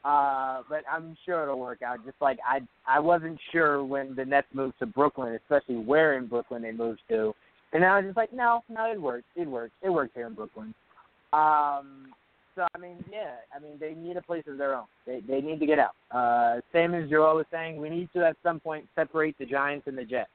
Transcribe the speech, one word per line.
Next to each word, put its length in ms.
Uh, 640
but 220
I'm 340
sure 200
it'll 160
work 200
out. 240
Just 160
like 260
I, 140
I 140
wasn't 380
sure 320
when 300
the 100
Nets 280
moved 280
to 60
Brooklyn, 480
especially 420
where 420
in 80
Brooklyn 340
they 120
moved 360
to. 240
And 120
I 120
was 100
just 120
like, 160
"No, 340
no, 240
it 80
works. 240
It 120
works. 320
It 80
works 260
here 120
in 80
Brooklyn." 400
Um, 800
so, 200
I 40
mean, 320
yeah, 260
I 20
mean, 220
they 140
need 240
a 20
place 260
of 120
their 160
own. 100
They, 200
they 140
need 200
to 60
get 120
out. 160
Uh, 500
same 180
as 160
Joel 280
was 140
saying, 300
we 80
need 240
to 140
at 160
some 180
point 340
separate 440
the 80
Giants 400
and 100
the 80
Jets. 300